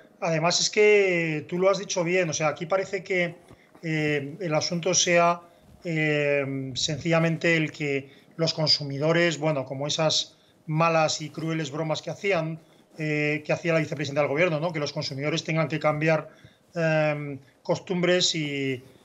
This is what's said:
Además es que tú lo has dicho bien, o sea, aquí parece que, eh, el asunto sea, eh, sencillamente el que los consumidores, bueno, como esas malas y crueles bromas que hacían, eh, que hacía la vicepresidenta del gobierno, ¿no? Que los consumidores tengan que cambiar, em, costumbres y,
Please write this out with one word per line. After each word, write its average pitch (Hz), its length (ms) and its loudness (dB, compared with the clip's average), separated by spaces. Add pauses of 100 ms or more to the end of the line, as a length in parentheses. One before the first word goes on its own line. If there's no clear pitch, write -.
(200)
Además 165 400 0
es - 80 0
que 180 800 4
tú 175 100 -4
lo 190 120 4
has 190 80 2
dicho 190 260 -2
bien, 180 240 2
o 151 60 -4
sea, 160 140 0
aquí 160 180 -4
parece 190 360 -2
que, 175 340 -2 (460)
eh, 151 580 -2
el 165 140 -2
asunto 170 380 0
sea, 170 480 4 (440)
eh, 143 880 0
sencillamente 165 840 2
el 151 160 0
que 139 400 -4 (240)
los 160 160 0
consumidores, 151 840 0
bueno, 147 260 -2
como 135 220 -8
esas 151 480 -2 (320)
malas 156 560 2
y 147 80 -10
crueles 160 400 -4
bromas 156 320 -4
que 170 80 -10
hacían, 165 500 -2 (380)
eh, 151 440 -2
que 156 120 -2
hacía 165 180 -2
la 160 60 4
vicepresidenta 147 420 -2
del 139 80 2
gobierno, 156 320 0
¿no? 175 100 -2
Que 160 80 -6
los 147 140 -4
consumidores 151 500 -4
tengan 160 240 0
que 151 140 -4
cambiar, 151 480 0 (460)
em, 151 640 0 (240)
costumbres 180 720 0
y, 139 500 -4 (200)